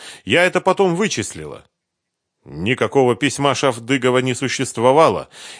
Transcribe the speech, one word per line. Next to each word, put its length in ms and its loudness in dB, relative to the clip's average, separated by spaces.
«Я 200 2
это 160 0
потом 360 0
вычислила». 720 -6
Никакого 680 0
письма 400 0
Шафдыгова 600 0
не 140 0
существовало, 960 0